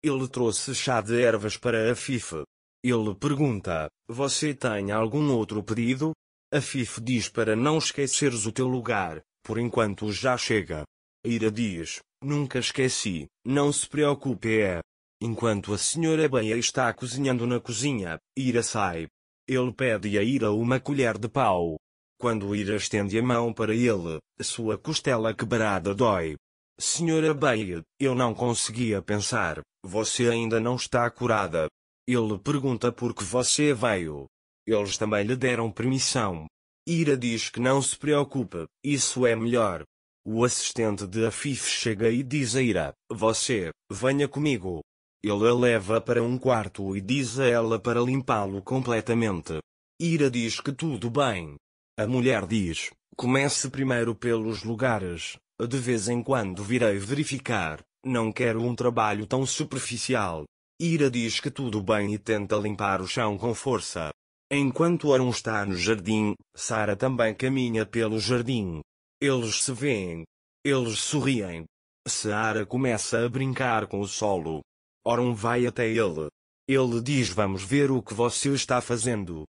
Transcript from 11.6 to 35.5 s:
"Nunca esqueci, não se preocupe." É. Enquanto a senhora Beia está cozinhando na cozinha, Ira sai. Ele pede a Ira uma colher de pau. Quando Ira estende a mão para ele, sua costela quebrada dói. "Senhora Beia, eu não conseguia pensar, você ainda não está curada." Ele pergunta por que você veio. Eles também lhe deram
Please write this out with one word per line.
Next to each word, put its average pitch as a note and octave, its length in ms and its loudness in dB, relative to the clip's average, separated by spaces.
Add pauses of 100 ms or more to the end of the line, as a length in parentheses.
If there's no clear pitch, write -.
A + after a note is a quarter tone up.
"Nunca C#3 360 -2
esqueci, A2+ 680 -2 (180)
não C#3+ 280 2
se - 160 -2
preocupe." C#3 720 0
É. F#2 200 0 (400)
Enquanto G#2+ 520 -2
a G2+ 60 -2
senhora D#3+ 500 2
Beia A2+ 280 2
está A#2+ 360 0
cozinhando B2+ 540 -2
na B2 120 0
cozinha, A2 600 -4 (180)
Ira B2 260 2
sai. F2 460 -2 (400)
Ele B2+ 240 0
pede G#2+ 460 0
a G2+ 40 4
Ira A2+ 300 2
uma A#2+ 260 2
colher B2+ 400 0
de A2 80 -6
pau. F2+ 520 2 (420)
Quando G#2+ 340 0
Ira G#2 220 -2
estende G2+ 420 0
a A2+ 40 2
mão A#2 300 2
para G#2+ 220 -2
ele, G2 440 0 (220)
sua A2 360 -4
costela A2+ 580 -2
quebrada G2+ 600 0
dói. F#2 420 2 (420)
"Senhora D#3+ 540 2
Beia, A2 500 0 (160)
eu C3+ 160 2
não A#2+ 200 2
conseguia A2+ 680 0
pensar, G2+ 640 -2 (200)
você G#2+ 460 0
ainda A#2 320 2
não A#2+ 160 0
está A#2+ 340 0
curada." F#2+ 560 0 (400)
Ele A2+ 320 2
pergunta C3 540 0
por A#2+ 220 -4
que G#2 100 -6
você B2+ 480 2
veio. F2+ 540 0 (400)
Eles G#2 320 0
também G#2+ 260 0
lhe A#2 100 0
deram A#2+ 380 0